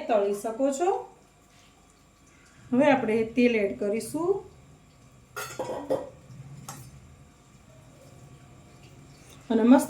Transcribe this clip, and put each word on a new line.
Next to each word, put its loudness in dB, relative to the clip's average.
તળી 2
શકો -2
છો. 2
હવે 4
આપણે 2
તેલ 4
એડ 0
કરીશું -4
અને 2
મસ્ત 6